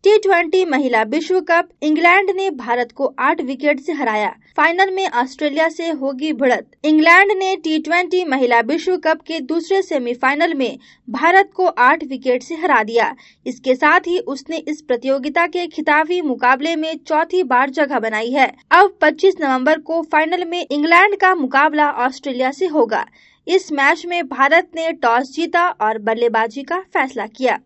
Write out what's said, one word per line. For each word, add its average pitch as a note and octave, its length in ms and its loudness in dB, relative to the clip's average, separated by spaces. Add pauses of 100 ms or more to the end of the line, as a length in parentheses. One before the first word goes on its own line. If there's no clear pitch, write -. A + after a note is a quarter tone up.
टी G#4 140 6
ट्वेंटी F#4 460 2
महिला C4 400 2
विश्व D#4+ 360 -2
कप, F4 280 0 (140)
इंग्लैंड F4 480 4
ने F#4+ 220 -2
भारत A#3+ 400 -4
को C4+ 140 -4 (120)
आठ D4+ 220 0
विकेट C#4+ 400 -2
से E4 120 -6
हराया। A3 400 -2 (240)
फाइनल E4+ 340 2
में F#4+ 200 -2
ऑस्ट्रेलिया C#4+ 580 -2
से E4 220 -6
होगी C#4 420 -4
भिड़त। B3 340 0 (180)
इंग्लैंड E4 480 6
ने F#4+ 240 -2
टी D#4 220 -4
ट्वेंटी F4 460 -2
महिला C4 380 2
विश्व E4 340 -2
कप D#4+ 240 -2
के D#4+ 220 -8
दूसरे E4+ 400 -2
सेमीफाइनल C#4+ 720 -2
में C4 240 -4 (300)
भारत F4 480 2
को F#4 100 2
आठ D#4 380 2
विकेट B3+ 380 -2
से E4 120 -10
हरा D4+ 280 0
दिया। A3+ 320 -2 (320)
इसके B3+ 280 -2
साथ D#4 320 2
ही F4 120 -2 (100)
उसने D4 400 -8
इस D4+ 140 -8
प्रतियोगिता C4+ 640 -2
के F4 220 -6
खिताबी D#4 540 0
मुकाबले C4+ 540 0
में D#4+ 220 -6
चौथी E4 460 -2
बार C4 260 0
जगह C#4+ 300 -2
बनाई A3 300 -4
है। C4+ 220 0 (200)
अब F4+ 280 4
पच्चीस F4 400 2
नवंबर C4+ 400 0
को E4 220 -4
फाइनल D#4+ 420 0
में F4 180 -6
इंग्लैंड E4+ 540 2
का F#4 200 2
मुकाबला D4 540 0 (100)
ऑस्ट्रेलिया B3+ 520 -4
से F#4 160 -4
होगा। A#3 380 0 (400)
इस F4 260 0
मैच D4 340 0
में F4 220 -4
भारत C#4+ 480 2
ने E4 160 -4
टॉस B3+ 420 0
जीता E4+ 360 0
और A3 300 -2
बल्लेबाजी A3+ 600 -2
का E4 260 -6
फैसला C4 400 -4
किया। A#3+ 380 -2